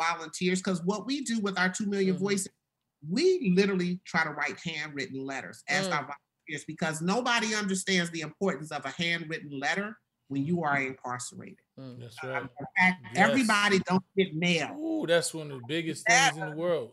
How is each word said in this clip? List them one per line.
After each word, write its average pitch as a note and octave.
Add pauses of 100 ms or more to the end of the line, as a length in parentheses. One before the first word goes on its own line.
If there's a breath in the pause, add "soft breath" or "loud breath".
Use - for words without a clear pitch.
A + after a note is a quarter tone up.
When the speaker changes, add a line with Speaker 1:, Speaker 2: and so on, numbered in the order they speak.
Speaker 1:
volunteers, E3
'cause F#3
what G3+
we C#4
do A#3
with G3
our F3+
two G3
million G3
Speaker 2:
Mm-hmm. F#3
Speaker 1:
voices, G3+ (580)
we C4+
literally F3+
try D#3+
to D#3
write C#3+
handwritten C#3+
letters B2+
as D3
Speaker 2:
Mm. F3
Speaker 1:
our D3
volunteers, C#3+
because D#3+
nobody A3
understands F#3+
the E3
importance D#3
of C#3+
a C3
handwritten D#3+
letter F#3+ (300)
when C#3
you E3+
are C#3+
incarcerated. B2+ (200)
Speaker 2:
Mm. B2
Speaker 3:
That's A#2
Speaker 1:
Um, B2+
Speaker 3:
right. C#3
Speaker 1:
in - (100)
fact, F#3 (120)
Speaker 3:
Yes. G3
Speaker 1:
everybody G#3
don't F#3 (120)
get F3+
mail. D#3+
Speaker 3:
Ooh, D#4+
that's E3
one D#3
of C3
the A#2
biggest D#3+
Speaker 1:
That B3
Speaker 3:
things D#3+
in D#3
the D3+
world. D#3